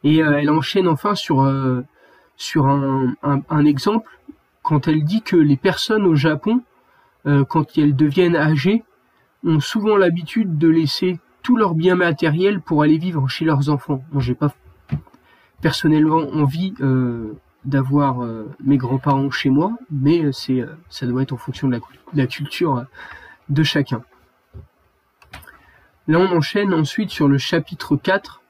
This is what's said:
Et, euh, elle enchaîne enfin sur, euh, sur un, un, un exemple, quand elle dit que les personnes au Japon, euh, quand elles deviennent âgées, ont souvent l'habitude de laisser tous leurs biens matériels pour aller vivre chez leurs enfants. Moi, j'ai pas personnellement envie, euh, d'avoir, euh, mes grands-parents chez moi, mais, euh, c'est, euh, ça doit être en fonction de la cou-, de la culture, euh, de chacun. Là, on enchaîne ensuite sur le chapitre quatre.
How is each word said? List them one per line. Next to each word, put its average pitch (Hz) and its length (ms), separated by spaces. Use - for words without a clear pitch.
Et, 156 180
euh, 147 160
elle 147 120
enchaîne 175 380
enfin 170 260
sur, 135 280
euh, 135 400
sur - 300
un, 135 560
un, 143 260
un 151 160
exemple, 196 460
quand 151 260
elle 156 160
dit 202 180
que - 140
les 147 200
personnes 202 500
au 165 100
Japon, 160 460
euh, 143 180
quand - 340
elles 147 180
deviennent 160 400
âgées, 156 480
ont 160 180
souvent 214 360
l'habitude 175 640
de 160 100
laisser 165 500
tous 247 140
leurs 202 180
biens 180 220
matériels 175 640
pour 156 220
aller 156 160
vivre 160 300
chez 160 180
leurs 143 240
enfants. 139 420
Moi, 139 100
j'ai 123 120
pas 147 180
personnellement 156 600
envie, 156 460
euh, 123 520
d'avoir, 135 580
euh, 113 280
mes 135 160
grands-parents 135 520
chez - 200
moi, 160 220
mais, 151 340
euh, 143 80
c'est, 127 280
euh, - 140
ça - 180
doit 123 160
être 135 100
en 123 60
fonction - 300
de 127 40
la 117 80
cou-, - 120
de 147 60
la 131 80
culture, 143 500
euh, 123 80
de 147 140
chacun. 131 400
Là, 160 100
on 180 180
enchaîne 196 380
ensuite 160 360
sur 143 180
le 139 100
chapitre - 580
quatre. - 540